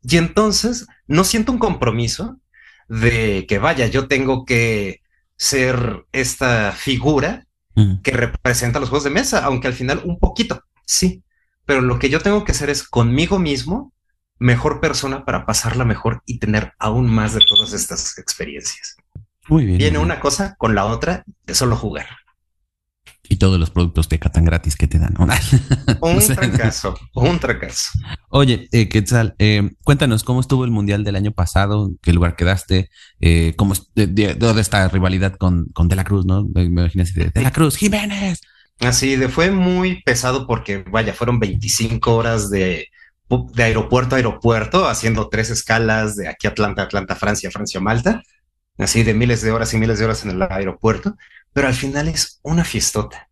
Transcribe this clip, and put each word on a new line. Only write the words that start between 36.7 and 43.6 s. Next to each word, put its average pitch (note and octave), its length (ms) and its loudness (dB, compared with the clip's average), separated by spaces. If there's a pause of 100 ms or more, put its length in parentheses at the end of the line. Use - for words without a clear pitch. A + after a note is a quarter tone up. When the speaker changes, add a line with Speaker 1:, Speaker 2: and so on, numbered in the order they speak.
Speaker 2:
imagino F2 220 2
así F2+ 100 -4
de, F2 160 0
"De A2+ 120 0
La C3 100 2
Cruz, D#3 240 2
Jiménez". G3+ 640 -2 (400)
Speaker 1:
Así B2+ 360 0
de, C3 120 0
fue E3 220 0
muy F3+ 520 0
pesado B2+ 440 -2
porque, G2+ 320 -4
vaya, G2 360 -2
fueron A#2+ 240 -2
veinticinco A2 800 -2
horas A2+ 340 -2
de, F#2 380 -2 (680)
de A#2+ 80 0